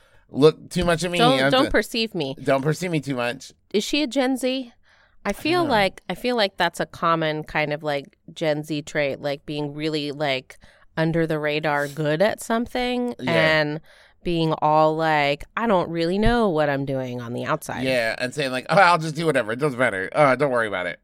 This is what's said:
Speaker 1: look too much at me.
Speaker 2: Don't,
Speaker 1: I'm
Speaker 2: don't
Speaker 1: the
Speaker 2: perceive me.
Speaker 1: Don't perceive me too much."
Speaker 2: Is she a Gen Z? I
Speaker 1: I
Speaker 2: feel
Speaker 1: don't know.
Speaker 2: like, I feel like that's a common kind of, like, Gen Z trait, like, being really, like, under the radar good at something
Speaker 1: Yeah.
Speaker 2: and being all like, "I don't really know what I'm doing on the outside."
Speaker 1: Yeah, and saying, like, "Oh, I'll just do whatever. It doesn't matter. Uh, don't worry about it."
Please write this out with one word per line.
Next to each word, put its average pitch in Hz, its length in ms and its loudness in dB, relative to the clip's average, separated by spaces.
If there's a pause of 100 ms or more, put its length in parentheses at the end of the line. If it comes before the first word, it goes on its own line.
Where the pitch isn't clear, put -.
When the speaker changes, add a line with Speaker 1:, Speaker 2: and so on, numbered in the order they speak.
(280)
Speaker 1:
look 135 420 4
too 175 140 -2
much 170 180 2
at 175 80 -2
me. 175 80 -2
Speaker 2:
Don't, 262 240 6
Speaker 1:
I'm - 80 4
Speaker 2:
don't 262 140 4
Speaker 1:
the - 60 -2
Speaker 2:
perceive 226 440 -2
me. 135 280 -4
Speaker 1:
Don't 135 200 2
perceive 156 300 -2
me 156 80 0
too 131 160 -6
much." 120 360 -6 (200)
Speaker 2:
Is 185 100 2
she 294 200 -2
a 302 40 -2
Gen 262 300 0
Z? 254 360 -4 (520)
I 202 60 -2
Speaker 1:
I - 40 -4
Speaker 2:
feel 349 260 0
Speaker 1:
don't 320 80 0
know. 254 60 2
Speaker 2:
like, 196 340 0
I 180 60 -4
feel 247 200 -4
like 202 220 0
that's 175 240 -2
a 160 60 -2
common 160 580 -2
kind 151 300 -2
of, 151 80 -10
like, 143 340 -6 (160)
Gen 151 320 -2
Z 151 180 -4
trait, 143 380 -2
like, 143 240 -6
being 147 300 -6
really, 151 380 -4
like, 139 460 -4 (380)
under 165 300 2
the 156 120 -2
radar 147 500 0
good 151 340 0
at - 180 0
something 247 800 -4
Speaker 1:
Yeah. - 120 -4 (280)
Speaker 2:
and 151 200 -2 (420)
being 165 400 0
all 156 340 4
like, 147 480 0 (140)
"I 226 80 -2
don't 185 240 2
really 170 280 0
know 226 300 4
what 151 220 2
I'm 139 160 -2
doing 131 340 -6
on 120 140 -10
the 123 100 -6
outside." 123 400 -6
Speaker 1:
Yeah, 120 340 0
and 123 160 -4
saying, 139 160 -4
like, 127 200 -6
"Oh, 160 60 2
I'll 175 220 6
just 156 160 -4
do 165 120 -2
whatever. 123 260 2
It 123 60 -4
doesn't 135 200 -2
matter. 98 360 0
Uh, 135 220 4
don't 143 140 0
worry 117 180 2
about 92 180 -2
it." 85 180 -6